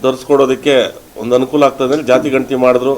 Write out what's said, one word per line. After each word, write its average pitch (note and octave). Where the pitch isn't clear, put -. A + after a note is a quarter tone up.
ದೊರಸ್ಕೊಡೋದಕ್ಕೆ C3
ಒಂದು A#2+
ಅನುಕೂಲ C3
ಆಗ್ತದೆ C#3
ಅಂತ D3+
ಜಾತಿ B2+
ಗಣತಿ C3
ಮಾಡಿದ್ರು. B2+